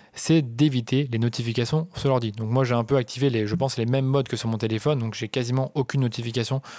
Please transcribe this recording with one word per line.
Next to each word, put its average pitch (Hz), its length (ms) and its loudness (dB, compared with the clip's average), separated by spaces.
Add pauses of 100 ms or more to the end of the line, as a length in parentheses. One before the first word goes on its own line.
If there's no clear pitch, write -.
(140)
c'est 160 280 4
d'éviter 127 680 0
les 113 60 0
notifications 120 760 0
sur - 140 -2
l'ordi. 117 240 2
Donc 110 180 -4
moi, 131 140 4
j'ai 123 100 0
un 120 100 2
peu 131 120 2
activé 127 340 0
les, 113 160 0
je 107 80 -2
pense, 135 220 -2
les 113 100 0
mêmes 135 200 2
modes 135 220 2
que 120 80 -4
sur 113 120 -4
mon 113 100 -2
téléphone. 113 400 0
Donc 113 160 -4
j'ai 113 140 -6
quasiment 127 460 0
aucune 139 260 0
notification 120 600 -2 (160)